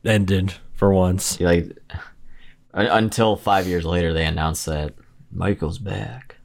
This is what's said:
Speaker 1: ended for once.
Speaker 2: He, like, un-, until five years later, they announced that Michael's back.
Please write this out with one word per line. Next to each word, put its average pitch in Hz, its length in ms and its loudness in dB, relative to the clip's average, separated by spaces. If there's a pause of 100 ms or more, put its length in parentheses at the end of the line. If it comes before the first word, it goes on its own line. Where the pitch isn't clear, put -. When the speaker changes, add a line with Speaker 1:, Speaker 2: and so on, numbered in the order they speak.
Speaker 1:
ended 98 480 2 (220)
for 101 180 4
once. 92 440 2
Speaker 2:
He, 90 100 0
like, 85 240 4 (1040)
un-, 104 120 0
until 110 500 2
five 95 300 0
years 87 200 -2
later, 85 260 0
they 80 140 0
announced 80 400 -2
that 76 260 -4 (400)
Michael's 85 460 -2
back. - 680 -10